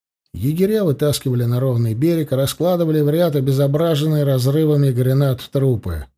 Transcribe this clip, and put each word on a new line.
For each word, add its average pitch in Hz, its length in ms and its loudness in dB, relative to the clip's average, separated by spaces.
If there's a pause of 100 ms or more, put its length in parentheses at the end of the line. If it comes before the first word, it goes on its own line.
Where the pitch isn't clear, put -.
(340)
Егеря 180 500 0
вытаскивали 139 600 0
на 120 160 0
ровный 117 340 0
берег, 156 380 0
раскладывали 156 680 0
в 147 80 2
ряд 160 280 0
обезображенные 143 880 0
разрывами 139 640 2
гранат 131 600 0
трупы. 104 540 -2 (140)